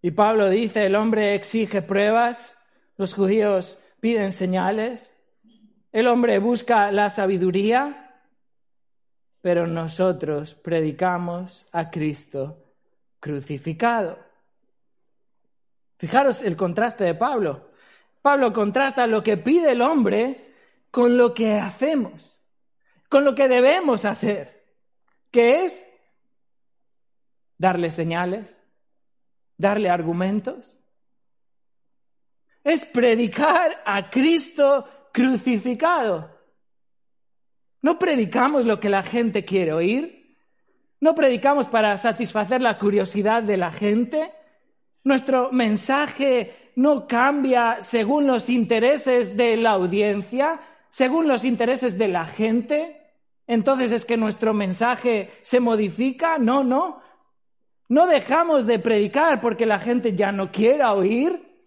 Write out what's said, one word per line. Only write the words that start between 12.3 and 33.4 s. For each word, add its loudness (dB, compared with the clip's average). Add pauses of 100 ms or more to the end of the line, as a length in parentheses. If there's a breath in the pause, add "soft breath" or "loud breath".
crucificado. -6 (1800)
Fijaros 0
el -2
contraste -4
de 0
Pablo. -4 (520 soft breath)
Pablo 2
contrasta 0
lo 0
que 0
pide 2
el 0
hombre 0 (380 soft breath)
con 4
lo 4
que 0
hacemos, -4 (680)
con 4
lo 2
que 2
debemos 2
hacer, -6 (680)
que 4
es -10 (1700)
darle -2
señales, -6 (960)
darle 0
argumentos. -4 (1800)
Es 0
predicar 2